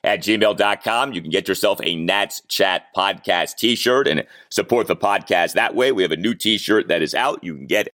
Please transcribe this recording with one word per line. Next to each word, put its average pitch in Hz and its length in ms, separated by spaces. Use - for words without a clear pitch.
at 101 140
gmail 104 380
dot 101 260
com. 120 300
You 87 80
can 80 100
get 92 160
yourself 98 340
a 85 140
Nats 92 540
Chat 92 440
Podcast 92 640
t-shirt 123 540
and 76 180
support 107 380
the 87 80
podcast 95 560
that 113 240
way. 131 160
We 98 100
have 82 80
a 80 60
new 104 180
t-shirt 107 540
that 82 140
is 76 120
out. 127 300
You 85 100
can 69 120
get 101 200